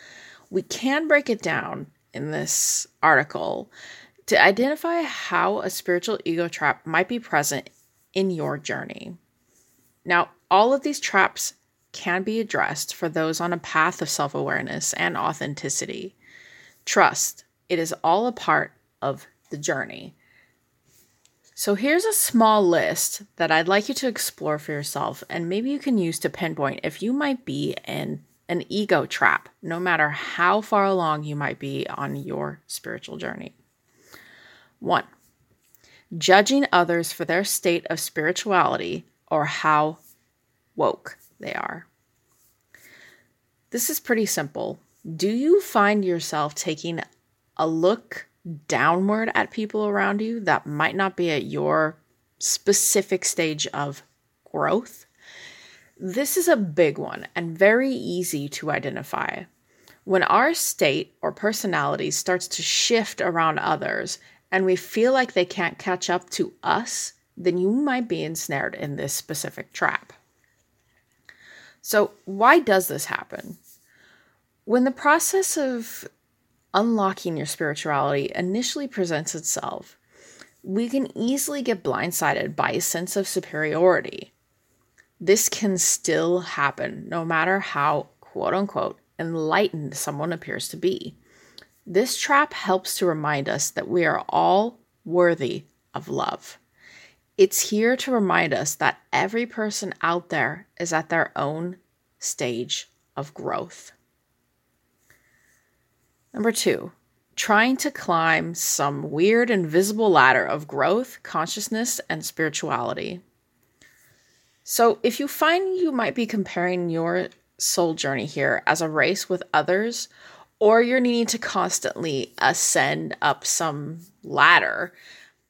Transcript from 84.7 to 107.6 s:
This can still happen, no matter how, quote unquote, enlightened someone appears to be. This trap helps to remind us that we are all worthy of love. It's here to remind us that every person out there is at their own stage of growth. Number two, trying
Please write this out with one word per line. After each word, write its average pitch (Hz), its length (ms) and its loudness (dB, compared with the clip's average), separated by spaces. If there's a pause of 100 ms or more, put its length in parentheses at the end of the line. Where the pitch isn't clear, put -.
This 196 300 4
can 196 300 0
still 170 640 2
happen, - 680 -4
no 165 160 -4
matter 165 340 2
how, 147 500 0 (100)
quote - 340 -4
unquote, - 460 -2 (180)
enlightened 165 800 -2
someone 147 360 -6
appears - 380 -8
to - 80 -12
be. - 380 -4 (720)
This 208 280 0
trap 302 380 2
helps - 460 -2
to 180 80 2
remind 151 420 -2
us - 220 -2
that - 160 -6
we 175 180 2
are - 240 2
all 190 480 4 (260)
worthy 165 600 2 (320)
of - 140 -10
love. - 500 -6 (800)
It's - 340 4
here 226 260 4
to 262 140 -4
remind 175 420 2
us 143 220 -2
that - 240 0 (120)
every 214 360 0
person 214 560 -6
out 170 260 -2
there 156 380 -4 (120)
is 175 140 -4
at 160 160 -2
their 165 260 0
own 160 420 -4 (420)
stage 123 680 -6 (300)
of 143 160 -10
growth. - 600 -8 (2500)
Number 220 180 0
two, 175 400 0 (440)
trying 226 420 4